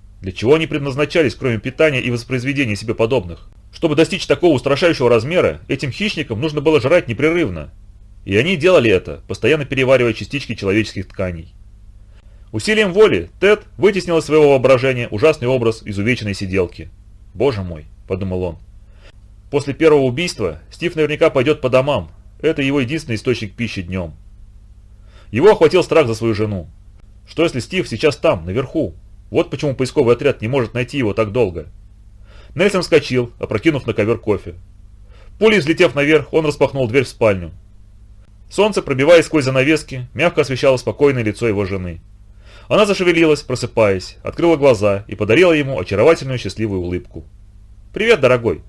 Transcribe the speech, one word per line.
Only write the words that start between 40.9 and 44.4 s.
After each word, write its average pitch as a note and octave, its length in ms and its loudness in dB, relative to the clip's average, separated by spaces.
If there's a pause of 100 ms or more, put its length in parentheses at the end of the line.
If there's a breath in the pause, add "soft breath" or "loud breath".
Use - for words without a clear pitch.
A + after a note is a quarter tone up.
лицо G#2+ 240 -2
его G2+ 200 0
жены. F2+ 340 -8 (680 soft breath)
Она F#3+ 160 2
зашевелилась, E3+ 580 2
просыпаясь, A2 800 -2
открыла E3 340 0